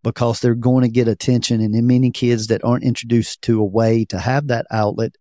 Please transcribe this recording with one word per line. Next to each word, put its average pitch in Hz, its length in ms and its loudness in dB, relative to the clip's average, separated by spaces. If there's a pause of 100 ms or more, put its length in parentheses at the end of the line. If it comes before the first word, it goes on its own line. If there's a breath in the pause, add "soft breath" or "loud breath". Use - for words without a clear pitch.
because 113 360 -2
they're 120 160 2
going 127 280 2
to 120 60 2
get 117 180 2
attention. 117 540 0
And 107 120 0
in 117 140 2
many 127 240 2
kids 120 360 -2
that 113 160 0
aren't 120 200 0
introduced 117 600 -2
to 110 180 0
a 104 40 2
way 113 400 0
to 92 140 -8
have 135 280 -2
that 120 240 -4
outlet 107 500 -2